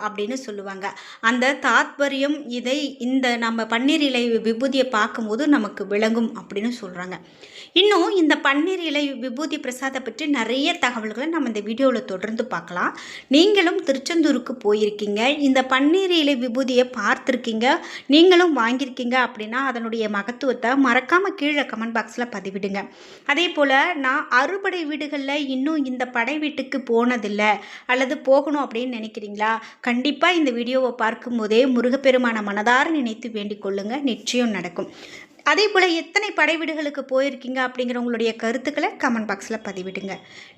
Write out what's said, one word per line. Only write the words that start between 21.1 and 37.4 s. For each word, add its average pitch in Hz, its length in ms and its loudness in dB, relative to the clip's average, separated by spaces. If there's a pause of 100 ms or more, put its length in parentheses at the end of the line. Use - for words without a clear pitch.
கீழே 294 320 0
கமெண்ட் 226 240 -6
பாக்ஸில் 240 380 -4
பதிவிடுங்க. 196 460 -6 (520)
அதே 330 120 2 (120)
போல 277 260 4 (220)
நான் 277 200 0 (140)
அறுபடை 359 420 -2 (100)
வீடுகளில் 285 560 -4 (100)
இன்னும் 285 340 0
இந்த 254 140 -4 (120)
படை 240 280 0
வீட்டுக்கு 277 340 -4 (120)
போனதில்லை 220 600 2 (420)
அல்லது 262 240 2 (140)
போகணும் 285 340 4
அப்படின்னு 240 340 -6
நினைக்கிறீங்களா? 214 540 -4 (360)
கண்டிப்பா 269 400 2 (100)
இந்த 285 200 2
வீடியோவை 247 340 0 (120)
பார்க்கும் 233 380 -2
போதே 220 180 4 (160)
முருகப்பெருமான 247 720 2
மனதார 233 360 4 (140)
நினைத்து 233 300 -4 (100)
வேண்டிக் 208 280 -8
கொள்ளுங்க, 196 280 -4 (160)
நிச்சயம் 233 480 -2
நடக்கும். 185 320 -8 (600)
அதே 370 220 4
போல 370 120 2 (140)
எத்தனை 403 380 -2
படை 302 240 4
வீடுகளுக்கு 302 400 -4 (100)
போயிருக்கீங்க 262 540 -2